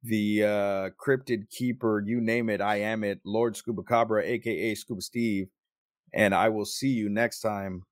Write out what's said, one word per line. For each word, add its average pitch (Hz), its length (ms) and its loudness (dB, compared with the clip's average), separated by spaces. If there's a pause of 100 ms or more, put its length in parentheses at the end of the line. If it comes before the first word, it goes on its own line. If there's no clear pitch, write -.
the, 107 400 2
uh, 101 480 2 (120)
cryptid 127 480 0
keeper, 113 540 0
you 117 160 -2
name 113 300 0
it, 101 100 0
I 104 200 0
am 107 240 -2
it, 101 200 -2
Lord 110 320 0
Scuba 104 260 -6
Cabra, 110 420 2
A 113 140 0
K 117 120 -4
A 104 240 -2
Scuba 101 260 -8
Steve. 104 480 -2 (640)
And 98 200 4
I 95 160 4
will 107 140 -2
see 135 240 -4
you 113 200 -2
next 110 320 -2
time 98 500 -4